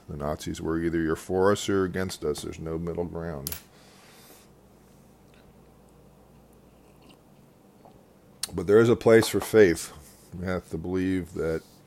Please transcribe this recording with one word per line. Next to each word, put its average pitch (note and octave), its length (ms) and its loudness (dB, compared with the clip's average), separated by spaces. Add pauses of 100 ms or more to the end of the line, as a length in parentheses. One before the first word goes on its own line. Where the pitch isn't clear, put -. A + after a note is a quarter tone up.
The E2 80 -10
Nazis D2+ 420 -8
were E2 180 -4
either E2 220 -2
you're D#2+ 160 -2
for F#2 380 0
us - 160 -6
or G2 160 0
against F#2 400 -6
us. D2+ 160 -4
There's D#2+ 180 -12
no D#2+ 180 -8
middle E2+ 280 -8
ground. E2 500 -10 (4000)
But F2 140 -6
there G#2 120 8
is A#2 100 6
a A2+ 80 4
place A2+ 320 6
for G2+ 100 0
faith. G2 540 4 (440)
We F2+ 80 -8
have F#2 260 -6
to F#2+ 60 -8
believe F#2 580 -4
that D#2+ 260 -4 (260)